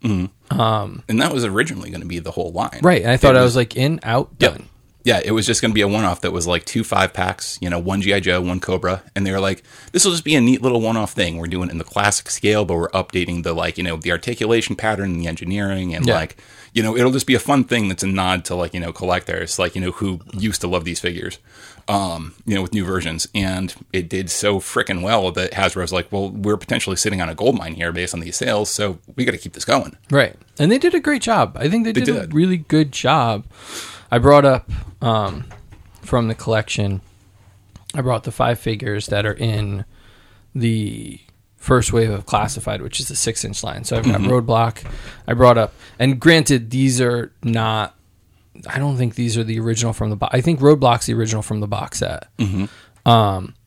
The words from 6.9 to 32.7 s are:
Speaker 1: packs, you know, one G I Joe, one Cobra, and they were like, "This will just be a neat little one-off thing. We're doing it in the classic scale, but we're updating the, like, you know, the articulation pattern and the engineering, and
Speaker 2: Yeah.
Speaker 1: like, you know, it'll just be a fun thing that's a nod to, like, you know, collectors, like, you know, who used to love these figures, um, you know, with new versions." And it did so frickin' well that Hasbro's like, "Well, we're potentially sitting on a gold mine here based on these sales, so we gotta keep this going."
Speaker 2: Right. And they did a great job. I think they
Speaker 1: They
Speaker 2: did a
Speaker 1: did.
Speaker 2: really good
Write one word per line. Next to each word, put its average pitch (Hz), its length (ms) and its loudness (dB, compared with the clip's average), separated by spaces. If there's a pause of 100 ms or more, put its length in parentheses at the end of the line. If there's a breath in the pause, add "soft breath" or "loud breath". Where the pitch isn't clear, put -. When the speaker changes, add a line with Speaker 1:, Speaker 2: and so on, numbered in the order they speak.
Speaker 1:
packs, - 480 -6
you 87 80 -4
know, 87 80 0
one 95 240 -2
G 98 120 2
I 101 60 2
Joe, 90 220 0
one 90 180 -4
Cobra, 92 420 -4 (140)
and 98 100 -2
they 95 60 -2
were 95 80 -2
like, 98 220 -2 (300 loud breath)
"This 175 120 2
will 185 80 2
just 165 120 -4
be 151 120 2
a 127 40 6
neat 120 220 4
little 123 180 2
one-off 110 320 -2
thing. 85 260 -2
We're 85 80 -6
doing 90 220 -4
it - 40 -12
in 82 60 -6
the 80 60 -8
classic - 460 0
scale, 104 340 2
but 87 120 0
we're 85 140 -2
updating 87 520 -2
the, 85 120 -2
like, 82 240 -2
you 90 60 -4
know, 82 120 -4
the 85 160 -2
articulation 110 640 0
pattern 98 360 -2
and 85 80 -4
the 85 60 -4
engineering, 92 680 -4
and 85 120 -2
Speaker 2:
Yeah. 113 80 4
Speaker 1:
like, 80 220 -4 (380 loud breath)
you 110 80 0
know, 110 140 0
it'll 127 160 4
just 127 140 -2
be 131 80 4
a 120 60 6
fun 139 240 2
thing 110 240 0
that's 92 140 -4
a 98 40 -2
nod 92 400 0
to, 90 80 -6
like, 87 200 -4
you 90 60 -6
know, 85 120 -8
collectors, 87 640 -4
like, 90 160 -2
you 95 60 -4
know, 90 120 -4
who 92 280 -6 (140)
used 101 260 -4
to 90 80 -4
love 87 160 -2
these 87 160 -6
figures, 87 380 -6 (500 loud breath)
um, 87 460 -4 (100)
you 107 100 -2
know, 95 60 0
with 92 140 -4
new 98 100 0
versions." 85 500 -4
And 95 380 -2 (220)
it 87 160 -4
did 95 180 -4
so 101 320 0
frickin' 98 400 -4
well 95 320 0
that 92 200 -4
Hasbro's 92 400 -2
like, 90 200 -2
"Well, 98 160 -2
we're 104 300 -2
potentially 95 380 -4
sitting 98 260 -2
on 80 80 -2
a 80 40 -8
gold 110 220 2
mine 80 200 -8
here 85 160 -4
based 87 200 -6
on 87 80 -6
these 82 160 -8
sales, 107 320 -2
so 98 300 -4 (180)
we 123 80 0
gotta 104 140 0
keep - 160 -14
this - 100 -10
going." - 320 -2 (140)
Speaker 2:
Right. 135 240 2 (240)
And 151 120 4
they 254 80 4
did 349 160 2
a 330 60 2
great 285 220 0
job. 139 360 0
I 143 120 0
think 226 140 2
they 226 80 -2
Speaker 1:
They 262 100 2
Speaker 2:
did 247 140 2
a 214 60 -4
Speaker 1:
did. 160 120 -6
Speaker 2:
really 180 240 4
good 151 340 2